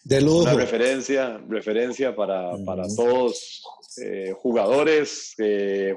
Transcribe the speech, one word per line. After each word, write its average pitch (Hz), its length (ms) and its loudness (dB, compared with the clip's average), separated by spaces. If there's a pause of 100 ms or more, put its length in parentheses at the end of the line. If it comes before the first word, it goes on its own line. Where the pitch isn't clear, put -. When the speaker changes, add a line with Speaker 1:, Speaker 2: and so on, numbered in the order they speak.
Speaker 1:
De 135 180 4
lujo. 156 220 6
Speaker 2:
una 156 100 4
referencia, 127 840 0 (120)
referencia 113 680 -2
para, 95 380 -2
Speaker 1:
Ujú. 95 100 -8
Speaker 2:
para 92 200 -4 (120)
todos, 120 680 0 (400)
eh, 95 360 -8
jugadores, 139 1000 0
eh, 101 580 0